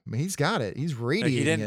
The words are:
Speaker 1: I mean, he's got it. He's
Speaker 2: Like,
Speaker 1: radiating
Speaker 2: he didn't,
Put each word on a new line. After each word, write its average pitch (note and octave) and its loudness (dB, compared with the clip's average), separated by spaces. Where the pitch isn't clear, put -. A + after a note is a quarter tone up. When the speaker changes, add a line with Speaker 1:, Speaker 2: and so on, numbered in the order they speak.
Speaker 1:
I - -10
mean, A2+ -2
he's F#3+ -4
got E3+ 2
it. G#2 -4
He's D#3 -2
Speaker 2:
Like, A#2 -6
Speaker 1:
radiating C3 2
Speaker 2:
he C#3+ 2
didn't, D#3 2